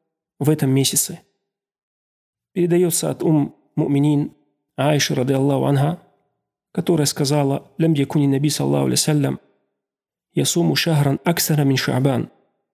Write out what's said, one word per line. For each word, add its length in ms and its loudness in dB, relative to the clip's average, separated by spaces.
в 100 0
этом 200 0
месяце? 520 0
Передаётся 560 0
от 140 -6
Умм 320 0
Му'минин 560 0
Аиши, 400 0
ради 160 -2
Аллаху 320 0
анха, 420 0
которая 320 0
сказала: 720 -2
«Лям 160 2
якуни 340 0
наби, 220 0
саллаллаху 380 0
алейхи 120 0
ва 140 0
саллям, 260 -2
ясуму 420 0
шахран 480 0
аксара 400 0
мин 140 2
Шаабан, 520 -2